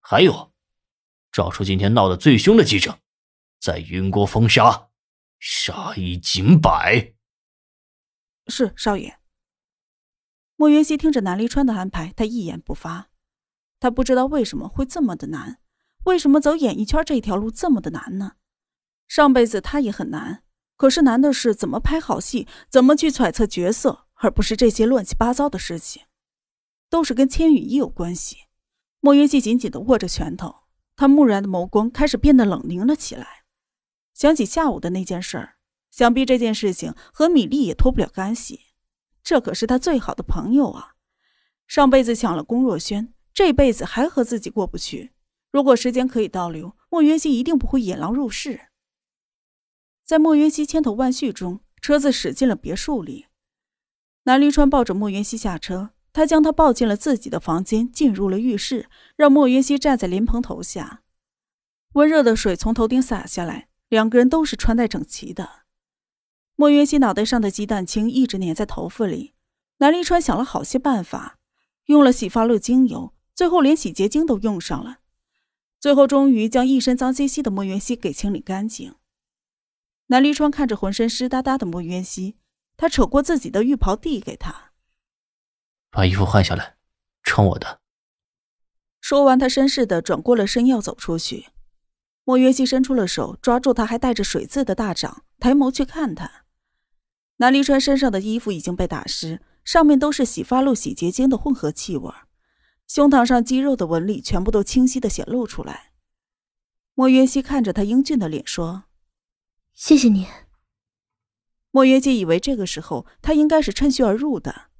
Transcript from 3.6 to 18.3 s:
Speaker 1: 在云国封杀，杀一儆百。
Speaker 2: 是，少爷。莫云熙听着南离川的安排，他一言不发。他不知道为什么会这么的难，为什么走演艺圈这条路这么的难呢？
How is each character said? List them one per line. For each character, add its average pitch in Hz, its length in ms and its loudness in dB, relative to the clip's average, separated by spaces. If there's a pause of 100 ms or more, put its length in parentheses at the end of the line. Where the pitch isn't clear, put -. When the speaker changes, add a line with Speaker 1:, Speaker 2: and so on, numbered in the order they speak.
Speaker 1:
在 85 200 -6
云 95 300 -6
国 101 140 0
封 113 240 0
杀， 113 400 2 (500)
杀 - 560 -8
一 90 240 -6
儆 101 400 4
百。 104 540 0 (1300)
Speaker 2:
是， 220 280 -4
少 202 220 -4
爷。 - 220 -12 (1400)
莫 302 120 4
云 302 140 6
熙 302 140 -2
听 311 160 0
着 262 80 0
南 190 180 -2
离 226 80 -2
川 277 180 0
的 233 100 0
安 190 140 -6
排， 170 280 -10
他 226 80 -2
一 214 200 -6
言 165 160 -10
不 - 140 -10
发。 170 360 -14 (680)
他 254 120 -2
不 254 120 -4
知 254 140 2
道 254 100 2
为 277 180 -2
什 - 140 -8
么 - 80 -10
会 269 180 -4
这 294 160 -8
么 214 140 -2
的 139 140 -12
难， 156 320 -12 (460)
为 359 120 2
什 294 100 0
么 285 120 6
走 294 160 2
演 277 200 -2
艺 214 80 -4
圈 302 200 0
这 277 160 -2
条 202 160 -4
路 214 120 -4
这 330 220 -4
么 226 100 2
的 156 120 -8
难 180 260 -12
呢？ 196 140 -10 (720)